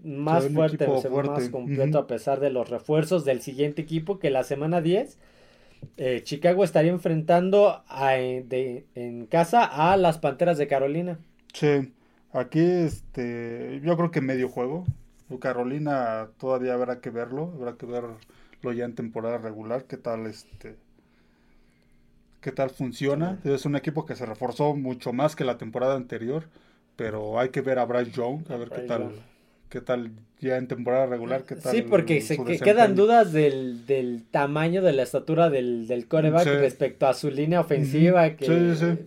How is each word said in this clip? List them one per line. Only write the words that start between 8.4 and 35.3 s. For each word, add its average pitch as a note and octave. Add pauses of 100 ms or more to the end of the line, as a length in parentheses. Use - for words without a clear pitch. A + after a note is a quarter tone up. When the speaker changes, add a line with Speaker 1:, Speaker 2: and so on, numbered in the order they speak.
Speaker 1:
de, B2+ (100)
en A#2+
casa E3+
a E3
las E3+
Panteras D#3+
de C#3+
Carolina. D3 (340)
Speaker 2:
Sí, C#3+ (400)
aquí, C3
este, B2+
yo E3
creo E3+
que D#3+
medio C3
juego. C3 (560)
Carolina B2
todavía B2+
habrá B2
que B2+
verlo, A#2+
habrá A#2+
que A#2
verlo A#2+ (580)
ya A#2+
en A#2
temporada A#2
regular, A2
qué C3
tal, A2+
este, G#2+ (1600)
qué D3+
tal C3+
funciona. C#3+
Speaker 1:
Sí. D3
Speaker 2:
Es C3+
un C#3+
equipo D3
que B2
se B2
reforzó C3+
mucho B2+
más C#3+
que D3
la B2
temporada B2
anterior. B2 (500)
Pero G#2+
hay C3
que C3+
ver B2+
a A#2+
Bryce A#2+
Young, B2+
a B2
ver A#2+
qué B2
Speaker 1:
Bryce B2
Speaker 2:
tal, A#2
Speaker 1:
Young. G#2+ (560)
Speaker 2:
qué B2+
tal A#2+ (280)
ya C3
en B2+
temporada B2
regular, B2
qué F3
Speaker 1:
Sí, D#3+
Speaker 2:
tal A3
Speaker 1:
porque E3+
se -
Speaker 2:
su C3
Speaker 1:
que-, A#2
Speaker 2:
desempeño. G3+
Speaker 1:
quedan G#3
dudas G#3
del, C3
del B2
tamaño, D#3
de F3+
la C3
estatura D#3+